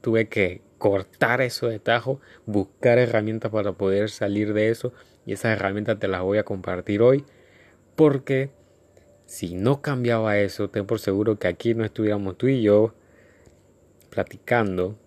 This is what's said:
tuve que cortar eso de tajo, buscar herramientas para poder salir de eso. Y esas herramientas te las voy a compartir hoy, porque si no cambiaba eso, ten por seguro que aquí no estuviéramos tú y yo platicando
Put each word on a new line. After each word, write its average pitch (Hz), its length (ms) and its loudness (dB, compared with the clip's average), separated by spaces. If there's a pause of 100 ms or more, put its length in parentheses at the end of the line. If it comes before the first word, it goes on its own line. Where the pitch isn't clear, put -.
tuve 113 300 0
que 92 320 -2 (160)
cortar 113 640 0
eso 123 260 -4
de 110 100 -6
tajo, 120 420 -2 (260)
buscar 107 500 0
herramientas 113 540 0
para 101 220 -2
poder 98 360 0
salir 104 460 -2
de 107 160 2
eso. 120 240 -4 (320)
Y 107 80 -6
esas 110 180 0
herramientas 101 460 -2
te 101 100 -4
las 92 140 -2
voy 98 160 2
a 104 60 0
compartir 95 580 -2
hoy, 135 240 4 (680)
porque 139 560 2 (760)
si - 280 -10
no 127 280 0
cambiaba 117 560 0
eso, 101 320 -2
ten 101 160 -4
por 110 140 -2
seguro 104 380 0
que - 100 0
aquí 113 260 -2
no 113 100 -2
estuviéramos 104 540 -4
tú 127 100 0
y 135 140 0
yo 107 320 4 (1120)
platicando 101 1000 -2